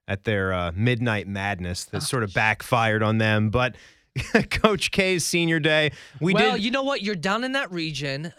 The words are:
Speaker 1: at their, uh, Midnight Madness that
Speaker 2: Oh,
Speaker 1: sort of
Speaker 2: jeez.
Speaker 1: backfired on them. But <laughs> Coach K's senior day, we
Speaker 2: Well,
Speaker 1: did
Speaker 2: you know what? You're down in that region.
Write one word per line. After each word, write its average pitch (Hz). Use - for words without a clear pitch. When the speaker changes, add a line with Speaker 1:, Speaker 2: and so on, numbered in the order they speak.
Speaker 1:
at 98
their, 98
uh, 87
Midnight 110
Madness 95
that -
Speaker 2:
Oh, -
Speaker 1:
sort 131
of 98
Speaker 2:
jeez. -
Speaker 1:
backfired 110
on 110
them. 107
But 123
<laughs> -
Coach 214
K's 185
senior 165
day, 156
we 180
Speaker 2:
Well, 226
Speaker 1:
did 208
Speaker 2:
you 247
know 269
what? 277
You're 208
down 190
in 262
that 269
region. 151